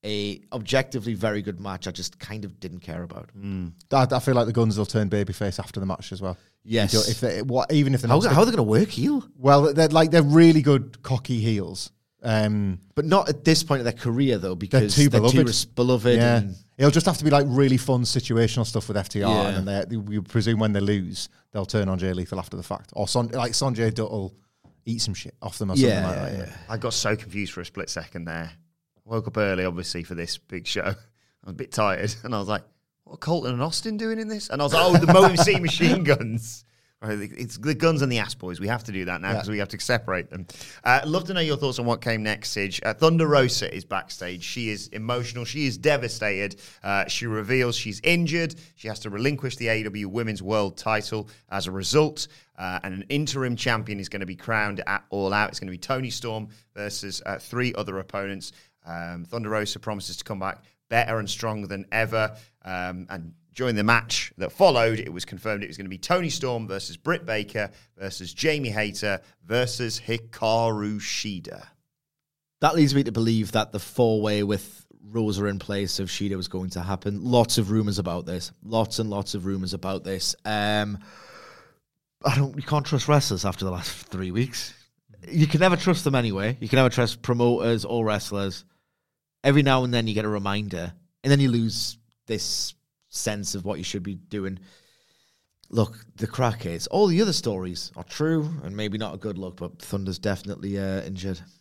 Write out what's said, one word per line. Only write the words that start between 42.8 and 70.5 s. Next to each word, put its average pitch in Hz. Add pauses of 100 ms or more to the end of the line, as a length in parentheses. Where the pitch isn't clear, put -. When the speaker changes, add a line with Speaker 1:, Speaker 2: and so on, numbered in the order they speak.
Speaker 2:
Uh, 110
Thunder 160
Rosa 131
is 92
backstage. 92
She 113
is 104
emotional. 120
She 143
is 117
devastated. 104 (240)
Uh, 98
she -
reveals 117
she's 104
injured. 170 (200)
She -
has 107
to 107
relinquish 131
the 117
A 110
E -
W 104
Women's 107
World 101
title 107 (220)
as 95
a 90
result. 147 (300)
Uh, 92
and 95
an 95
interim 139
champion 110
is 92
gonna 98
be 90
crowned 104
at 98
All 98
Out. 104
It's -
gonna 95
be 87
Toni 131
Storm 110 (260)
versus, 101
uh, 98
three 123
other 98
opponents. 98 (340)
Um, 85
Thunder 110
Rosa 107
promises 98
to -
come 101
back 95 (280)
better 113
and 110
stronger 110
than 98
ever. 110 (300)
Um, 90
and 85 (220)
during 123
the 104
match 117
that 92
followed, 117
it 73
was 87
confirmed 104
it -
was -
gonna 98
be 92
Toni 180
Storm 123
versus 92
Britt -
Baker 107 (260)
versus 95
Jamie 151
Hayter 104 (220)
versus 117
Hikaru 113